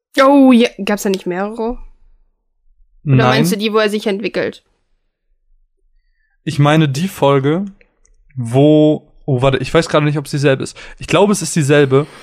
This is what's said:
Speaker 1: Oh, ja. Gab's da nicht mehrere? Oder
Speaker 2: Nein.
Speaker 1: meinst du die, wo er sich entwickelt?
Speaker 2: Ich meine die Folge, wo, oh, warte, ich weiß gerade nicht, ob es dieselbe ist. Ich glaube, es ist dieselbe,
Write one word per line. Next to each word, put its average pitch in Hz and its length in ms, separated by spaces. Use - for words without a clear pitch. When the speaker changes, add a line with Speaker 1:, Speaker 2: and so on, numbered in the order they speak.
Speaker 1:
Oh, 269 300
ja. 233 160
Gab's 208 200
da 220 40
nicht 190 180
mehrere? 220 520
Oder 139 100
Speaker 2:
Nein. 127 120
Speaker 1:
meinst 147 240
du 220 40
die, 208 160
wo 220 60
er 214 100
sich 208 180
entwickelt? 190 580
Speaker 2:
Ich 147 160
meine 147 320
die 156 180
Folge, 143 560
wo, 147 800
oh, 127 160
warte, 139 180
ich 131 140
weiß 165 160
gerade 151 160
nicht, 151 140
ob 147 80
es - 60
dieselbe 135 320
ist. - 120
Ich - 80
glaube, 196 260
es - 80
ist 165 160
dieselbe, 143 500